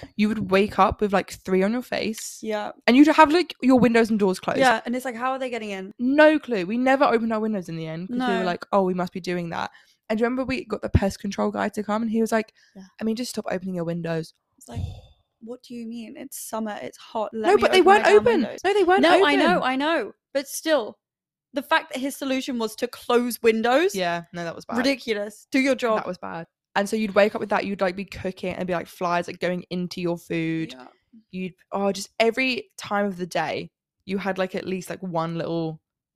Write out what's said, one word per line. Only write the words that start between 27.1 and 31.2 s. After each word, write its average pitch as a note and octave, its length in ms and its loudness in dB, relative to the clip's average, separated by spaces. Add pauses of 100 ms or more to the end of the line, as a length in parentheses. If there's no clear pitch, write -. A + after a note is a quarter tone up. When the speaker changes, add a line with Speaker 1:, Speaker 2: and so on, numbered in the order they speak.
Speaker 1:
wake G#3 220 4
up A#3 60 -4
with G#3+ 80 -8
that, G3 180 0
you'd, G3 140 -4
like, F#3 140 -2
be G3 100 -10
cooking - 500 -8
and F#3 100 -6
be F3+ 80 -4
like, E3 140 -6
flies, F3 400 -2
like, F3+ 120 -14
going F3+ 300 -4
into F3+ 320 -6
your E3+ 160 -2
food. D#3+ 560 -6
Speaker 2:
Yeah. B2+ 140 -20 (420)